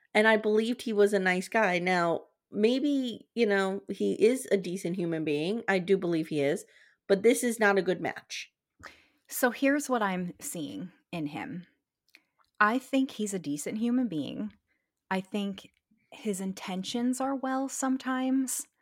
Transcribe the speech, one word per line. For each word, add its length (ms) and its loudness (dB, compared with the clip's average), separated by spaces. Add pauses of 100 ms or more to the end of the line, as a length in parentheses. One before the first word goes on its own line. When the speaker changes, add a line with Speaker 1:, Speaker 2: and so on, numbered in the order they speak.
(140)
Speaker 1:
and 140 6
I 80 6
believed 460 0
he 100 -2
was 200 6
a 60 4
nice 300 2
guy. 320 2
Now, 460 2 (260)
maybe, 840 0
you 120 2
know, 420 0
he 240 -2 (100)
is 300 4
a 40 6
decent 400 -2
human 280 -2
being. 420 -2
I 140 2
do 160 2
believe 320 -2
he 140 -2
is, 240 0 (420)
but 160 2
this 180 6
is 160 0
not 200 4
a 40 2
good 180 0
match. 520 -8 (760)
Speaker 2:
So 200 2
here's 400 0
what 120 0
I'm 380 -2
seeing 500 -10 (220)
in 140 -4
him. 400 -10 (960)
I 180 4
think 340 0
he's 220 -6
a 40 -4
decent 400 -6
human 300 0
being. 440 -6 (580)
I 100 0
think 500 -6 (400)
his 300 -6
intentions 800 -4
are 140 -2
well 340 -4
sometimes. 1000 -2 (160)